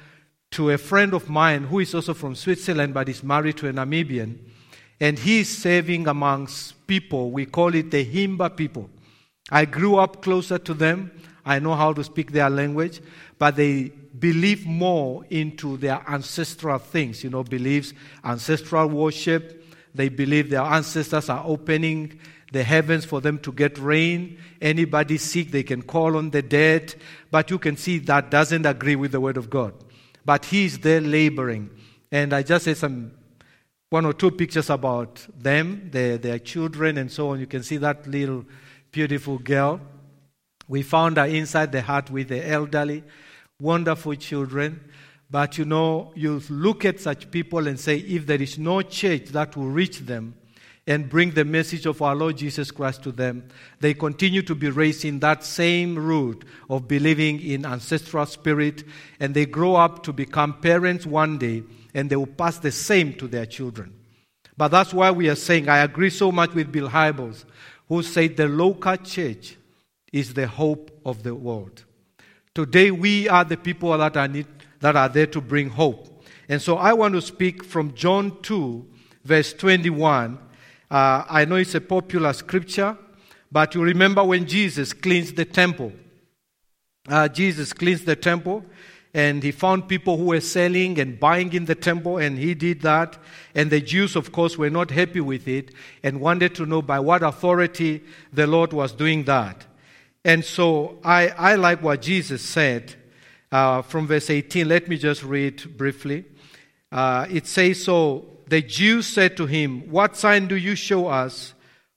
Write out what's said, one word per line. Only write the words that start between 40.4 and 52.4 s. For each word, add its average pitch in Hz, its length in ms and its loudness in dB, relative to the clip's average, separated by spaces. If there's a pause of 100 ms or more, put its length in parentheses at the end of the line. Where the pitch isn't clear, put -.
We 135 160 -4
found 160 340 2
her 143 80 6
inside 156 480 -2
the 131 80 -2
hut 135 280 -4
with 135 200 -6
the 131 180 -6
elderly, 147 560 -2 (560)
wonderful 160 560 -2
children. 143 640 -6 (500)
But, 143 280 -2
you 156 80 -2
know, 160 500 0
you 151 340 -4
look 190 360 0
at 190 140 0
such - 300 -6
people 165 380 -4
and 135 120 -6
say, 151 180 0
if 170 280 -6
there 147 160 0
is 139 160 -8
no 175 240 0
church 190 480 -2
that 147 280 -4
will 135 120 -6
reach 165 300 -2
them 120 360 -10 (520)
and 143 220 0
bring 170 220 2
the 151 120 4
message 156 420 -2
of 151 160 -2
our 143 140 2
Lord 156 220 -2
Jesus 143 340 -6